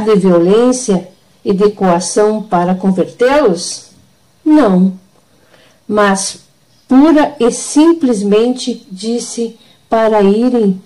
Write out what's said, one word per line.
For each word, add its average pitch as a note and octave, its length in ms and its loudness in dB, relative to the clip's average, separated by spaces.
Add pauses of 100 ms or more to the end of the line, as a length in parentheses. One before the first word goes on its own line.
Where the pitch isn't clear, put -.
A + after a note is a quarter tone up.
de G#3+ 120 2
violência F#3+ 920 0 (360)
e G#3 100 -2
de G3+ 160 0
coação G3+ 720 -2
para F3+ 320 -2
convertê-los? F#3+ 1160 -2 (540)
Não, G3 480 2 (920)
mas G3+ 520 -2 (500)
pura C#4+ 500 4
e A#3 140 0
simplesmente B3 1400 0
disse A3+ 680 -8 (320)
para A3 340 2
irem G#3+ 640 0